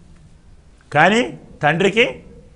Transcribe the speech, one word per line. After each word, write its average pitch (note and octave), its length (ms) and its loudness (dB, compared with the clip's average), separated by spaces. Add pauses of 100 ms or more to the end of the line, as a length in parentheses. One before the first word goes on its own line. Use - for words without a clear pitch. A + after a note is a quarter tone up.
(920)
కానీ G3 460 0 (240)
తండ్రికి F#3+ 600 0 (320)